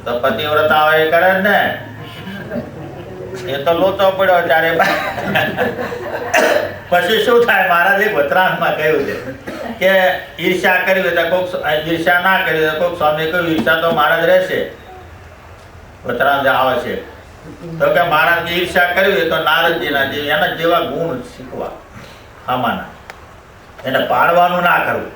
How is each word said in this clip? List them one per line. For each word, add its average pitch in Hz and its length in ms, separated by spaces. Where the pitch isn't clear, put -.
તો 120 140
પતિવ્રતા 151 640
હોય 156 140
એ 160 120
કરે 175 200
જ 190 60
ને. - 500
એ 139 160
તો 170 80
લોચો 190 380
પડ્યો 185 300
ત્યારે. 170 400
પછી 202 360
શું 240 220
થાય? 214 220
મહારાજે 196 440
વતરામમાં 170 640
કહ્યું 156 280
છે - 280
કે 185 180
ઈર્ષ્યા 185 440
કરવી 190 140
હોય 170 100
તો 170 260
કોક 180 120
સ-, 151 380
ઈર્ષ્યા 170 340
ના 185 260
કરવી 156 200
હોય 156 120
તો 175 100
કોક 170 100
સ્વામી 156 320
કહ્યું, 170 180
"ઈર્ષ્યા 160 260
તો 170 160
મહારાજ 165 340
રહેશે." 185 460
વતરામ 135 380
જે - 60
આવે 127 320
છે - 200
તો 151 160
કે, 175 80
"મહારાજ 170 500
ઈર્ષ્યા 180 320
કરવી 190 280
હોય 165 180
તો 160 80
નારદજીના 156 680
જે-, 131 160
એના 147 260
જેવા 165 340
ગુણ 165 400
શીખવા - 500
આમાંના, 127 360
એને 131 140
પાડવાનું 175 640
ના - 160
કરવું." - 380